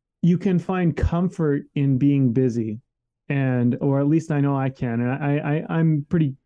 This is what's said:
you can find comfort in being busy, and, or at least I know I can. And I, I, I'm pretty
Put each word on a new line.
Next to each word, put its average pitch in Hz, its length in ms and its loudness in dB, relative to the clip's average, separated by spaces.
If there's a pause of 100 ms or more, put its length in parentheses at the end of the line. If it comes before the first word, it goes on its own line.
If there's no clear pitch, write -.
(220)
you 170 160 4
can 180 220 0
find 180 360 -2
comfort 165 680 0 (120)
in 139 220 0
being 135 340 2
busy, 113 480 -2 (480)
and, 131 540 0
or 139 180 2
at 143 80 0
least 160 240 0
I 147 80 0
know 143 160 0
I 135 140 -2
can. 120 320 -4
And 123 100 -2
I, 147 580 -2
I, - 80 -4
I'm 160 320 2
pretty 151 260 0 (100)